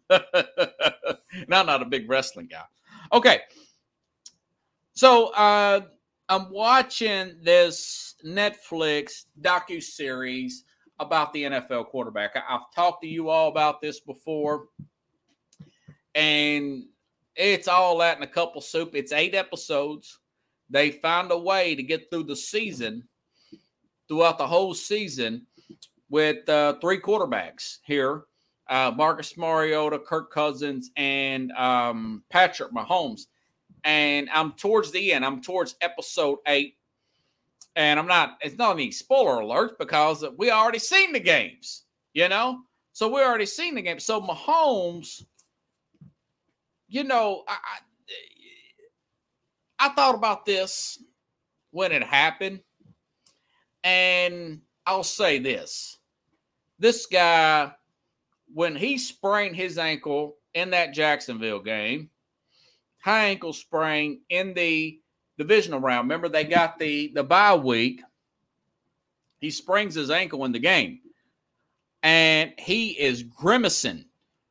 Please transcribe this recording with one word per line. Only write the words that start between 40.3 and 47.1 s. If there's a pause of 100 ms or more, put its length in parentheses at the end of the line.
we
already
seen
the
games, (300)
you
know? (300)
So
we
already
seen
the
game.
So
Mahomes, (1700)
you
know,